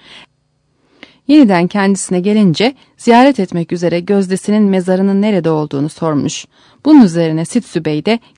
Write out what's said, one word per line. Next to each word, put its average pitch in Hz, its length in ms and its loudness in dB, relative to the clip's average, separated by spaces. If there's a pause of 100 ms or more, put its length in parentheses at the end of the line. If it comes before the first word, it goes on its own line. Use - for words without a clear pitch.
(1300)
Yeniden 202 400 4
kendisine 196 520 -2
gelince 208 560 0 (220)
ziyaret 247 420 4
etmek 175 320 -6
üzere 175 280 -4
gözdesinin 196 640 -2
mezarının 196 580 0
nerede 190 280 -2
olduğunu 151 400 -4
sormuş. 151 560 -6 (400)
Bunun 285 180 8
üzerine 165 420 -2
Sid 220 180 -4
Zübeyde 156 560 -4 (180)